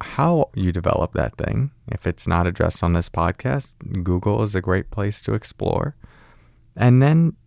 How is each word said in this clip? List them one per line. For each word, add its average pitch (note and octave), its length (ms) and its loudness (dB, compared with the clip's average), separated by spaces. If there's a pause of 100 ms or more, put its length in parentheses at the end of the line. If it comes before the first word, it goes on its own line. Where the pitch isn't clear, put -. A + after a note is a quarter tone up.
how D#3+ 540 0
you F#2 180 0
develop F2+ 400 0
that - 240 -2
thing. - 340 -2 (180)
If - 180 -4
it's F2 200 -4
not F2 200 2
addressed E2+ 360 0
on E2+ 100 2
this E2+ 160 0
podcast, B2 680 -2 (280)
Google G2+ 400 0
is G#2 120 -2
a F#2 60 -2
great F#2 300 -2
place G2+ 320 -4
to G#2+ 120 -2
explore. - 600 -4 (800)
And B2+ 260 6
then D#3+ 340 4 (100)